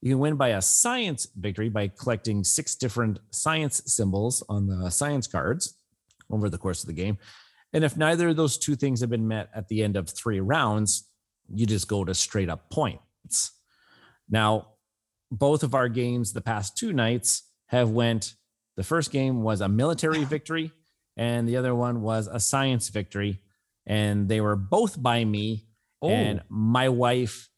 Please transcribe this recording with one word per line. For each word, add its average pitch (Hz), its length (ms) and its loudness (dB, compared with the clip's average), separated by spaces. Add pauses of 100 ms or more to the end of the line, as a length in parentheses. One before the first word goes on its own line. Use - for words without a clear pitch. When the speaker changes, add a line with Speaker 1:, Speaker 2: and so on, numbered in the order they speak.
Speaker 1:
You 127 100 2
can 135 60 4
win 147 180 2
by 139 140 4
a 101 100 2
science 226 720 2
victory 104 360 -2
by 101 180 0
collecting 104 560 -2
six - 300 -2
different 113 440 0 (120)
science 156 560 -2
symbols 104 640 0
on 101 160 0
the 92 240 -2
science 143 360 -2
cards 95 480 -2 (560)
over 107 200 0
the 82 80 -8
course 90 240 -4
of - 60 -12
the 85 40 -8
game. 95 240 -2 (560)
And 156 120 2
if 147 140 0
neither 165 300 4
of 165 80 2
those 156 200 2
two 147 200 -2
things 131 240 0
have 120 100 -2
been 113 180 0
met 107 260 -4
at 107 140 -10
the 110 140 0
end 104 140 2
of 90 120 -2
three 104 320 -2
rounds, 107 640 2 (480)
you 110 140 0
just 104 200 0
go 101 180 0
to 92 100 -2
straight 95 340 -2
up 82 220 -8
points. - 840 -4 (760)
Now, 107 380 2 (600)
both 143 320 2
of 127 120 -2
our 127 160 2
games 120 420 -2
the 101 80 -6
past 104 380 -4
two 220 160 -4
nights 120 480 0 (240)
have 123 240 4
went, 113 440 0 (420)
the 98 80 -4
first 160 260 0
game 131 320 0
was 110 180 0
a 98 80 0
military 156 560 2
<laughs> 143 120 -4
victory, 160 360 -6 (460)
and 117 280 0
the 117 120 0
other 127 160 0
one 120 260 0
was 110 260 -2
a 104 140 -6
science 135 480 0
victory. 101 540 -4 (440)
And 104 420 0
they 110 140 2
were 104 140 2
both 175 460 0
by 117 220 2
me. 107 420 -2 (360)
Speaker 2:
Oh. 151 80 0
Speaker 1:
And 101 400 2
my 117 400 2
wife 123 680 0